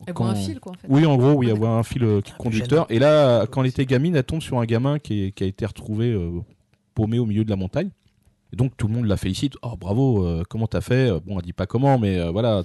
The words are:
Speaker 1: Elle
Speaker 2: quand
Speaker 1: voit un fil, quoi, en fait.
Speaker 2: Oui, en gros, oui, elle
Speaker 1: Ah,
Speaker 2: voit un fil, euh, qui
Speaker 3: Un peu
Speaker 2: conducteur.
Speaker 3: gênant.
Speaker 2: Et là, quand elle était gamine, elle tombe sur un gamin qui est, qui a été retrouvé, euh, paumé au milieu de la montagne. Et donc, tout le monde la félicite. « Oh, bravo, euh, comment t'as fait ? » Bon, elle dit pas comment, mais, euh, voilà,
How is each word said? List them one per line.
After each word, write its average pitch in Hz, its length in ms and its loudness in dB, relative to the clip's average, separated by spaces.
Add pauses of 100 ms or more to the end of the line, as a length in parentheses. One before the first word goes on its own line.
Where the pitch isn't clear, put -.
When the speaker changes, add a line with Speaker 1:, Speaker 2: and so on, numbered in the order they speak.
Speaker 1:
Elle 180 80 -10
Speaker 2:
quand - 120 -2
Speaker 1:
voit - 80 0
un - 20 -2
fil, 101 240 -6
quoi, 185 140 -16
en - 20 -16
fait. - 120 -20
Speaker 2:
Oui, 139 200 4
en 139 100 4
gros, 131 140 6
oui, 131 160 4
elle 113 80 2
Speaker 1:
Ah, 104 40 0
Speaker 2:
voit 113 100 0
un 113 140 2
fil, 123 200 -4
euh, 104 180 4
qui - 100 -10
Speaker 3:
Un - 40 -20
peu - 80 -12
Speaker 2:
conducteur. 120 460 0
Speaker 3:
gênant. 113 60 0
Speaker 2:
Et 113 40 2
là, 135 480 6
quand 131 160 -2
elle 131 60 0
était 135 180 -2
gamine, 143 280 2
elle 131 80 2
tombe 160 180 -6
sur 127 180 -4
un 117 60 0
gamin 127 340 0
qui 104 240 -4
est, 95 80 -4
qui - 120 -8
a 95 40 0
été 98 180 -6
retrouvé, 110 460 -4
euh, 87 180 -2 (640)
paumé 110 240 0
au 123 80 2
milieu 107 180 0
de 110 60 -2
la 101 60 -2
montagne. 95 340 -4 (640)
Et - 40 -14
donc, 127 220 -2
tout 107 100 -2
le 110 60 -4
monde 120 120 -2
la 101 120 0
félicite. « 113 460 -4
Oh, 120 120 -10
bravo, 107 480 0
euh, 85 240 -2
comment 110 200 -4
t'as 87 140 -4
fait ? » 127 280 0 (160)
Bon, 95 140 -6
elle 85 40 -6
dit 87 100 -12
pas 92 120 -4
comment, 131 320 2
mais, 98 220 0
euh, 85 100 -2
voilà, 107 360 0